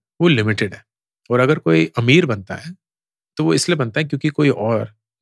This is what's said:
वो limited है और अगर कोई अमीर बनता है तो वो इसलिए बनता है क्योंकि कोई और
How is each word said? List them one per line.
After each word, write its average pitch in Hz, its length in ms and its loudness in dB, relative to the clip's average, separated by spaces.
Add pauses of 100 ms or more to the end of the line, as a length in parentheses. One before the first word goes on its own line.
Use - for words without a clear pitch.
(200)
वो 170 80 4
limited 107 460 0
है - 100 -20 (460)
और 123 100 2
अगर 139 180 2
कोई - 260 2 (140)
अमीर 139 280 4
बनता 101 280 -8
है 170 180 -14 (640)
तो 156 80 -4
वो 165 100 2
इसलिए 170 220 0
बनता 131 240 -4
है 160 40 0
क्योंकि 143 240 -4
कोई 147 200 0
और 110 440 -2 (300)